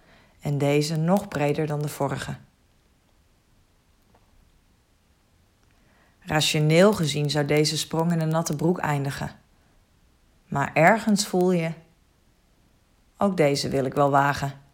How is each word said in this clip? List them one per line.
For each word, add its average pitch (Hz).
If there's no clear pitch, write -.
En 147
deze 147
nog 175
breder 147
dan 147
de 147
vorige. 139
Rationeel 160
gezien 147
zou 147
deze 151
sprong 160
in 165
een 160
natte 160
broek 165
eindigen. 139
Maar 139
ergens 202
voel 180
je: 165
"Ook 196
deze 143
wil 131
ik 131
wel 143
wagen." 139